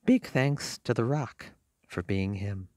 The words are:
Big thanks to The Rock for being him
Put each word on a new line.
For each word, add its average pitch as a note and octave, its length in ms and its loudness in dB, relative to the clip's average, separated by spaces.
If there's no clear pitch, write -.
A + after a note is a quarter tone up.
Big B3+ 200 4
thanks C#3 580 0
to A#2+ 100 2
The A#2 100 2
Rock C#3 420 -4
for - 160 -6
being G2 320 0
him G2 420 -6